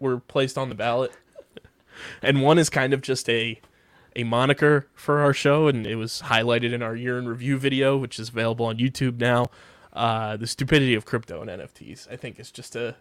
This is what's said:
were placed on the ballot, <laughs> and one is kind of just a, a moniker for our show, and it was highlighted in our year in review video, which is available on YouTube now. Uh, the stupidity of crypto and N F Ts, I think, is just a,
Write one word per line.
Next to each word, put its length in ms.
were 180
placed 380
on 120
the 60
ballot, 360
<laughs> 580
and 180
one 160
is 140
kind 200
of 100
just 280
a, 320
a 80
moniker 680
for 280
our 120
show, 340
and 200
it 80
was 300
highlighted 480
in 100
our 120
year 220
in 100
review 300
video, 380
which 240
is 100
available 360
on 120
YouTube 420
now. 280
Uh, 420
the 100
stupidity 480
of 120
crypto 360
and 80
N 120
F 120
Ts, 380
I 60
think, 220
is 120
just 240
a, 140